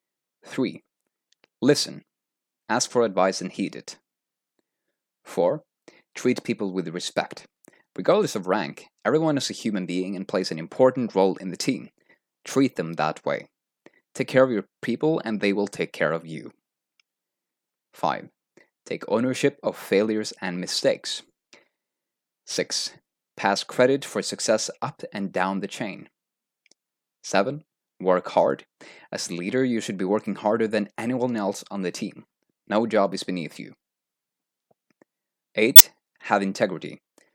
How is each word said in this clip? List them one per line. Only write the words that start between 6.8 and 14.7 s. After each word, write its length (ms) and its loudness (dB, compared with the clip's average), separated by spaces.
respect. 580 -6
Regardless 380 2
of 100 -6
rank, 400 -2
everyone 340 2
is 120 -2
a 40 -8
human 340 -4
being 280 -2
and 120 -8
plays 240 -2
an 80 -4
important 560 2
role 220 4
in 120 -10
the 80 -8
team. 320 -4
Treat 320 2
them 180 -4
that 320 -2
way. 220 -2
Take 140 -4
care 160 6
of 80 4
your 160 0